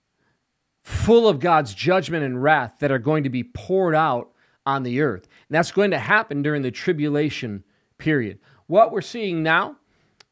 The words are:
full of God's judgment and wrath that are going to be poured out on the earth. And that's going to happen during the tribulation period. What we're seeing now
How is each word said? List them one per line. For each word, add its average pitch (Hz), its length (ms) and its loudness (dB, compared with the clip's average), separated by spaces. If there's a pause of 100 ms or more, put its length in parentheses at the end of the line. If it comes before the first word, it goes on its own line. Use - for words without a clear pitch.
(840)
full 233 440 4
of 156 140 2
God's 156 340 2
judgment 156 500 -2
and 127 160 -4
wrath 139 380 0
that 139 140 0
are 127 80 0
going 151 240 0
to 135 60 -2
be 120 120 -4
poured 180 540 -2
out 143 340 0 (340)
on 135 200 -2
the 123 160 -2
earth. 113 260 -2 (220)
And 147 80 -2
that's 170 160 0
going 202 180 2
to 156 80 -2
happen 147 440 0
during 147 200 -2
the 127 80 -4
tribulation 147 920 -4 (340)
period. 123 400 -2 (300)
What 190 240 4
we're 202 80 -4
seeing 190 420 -4
now 175 340 0 (560)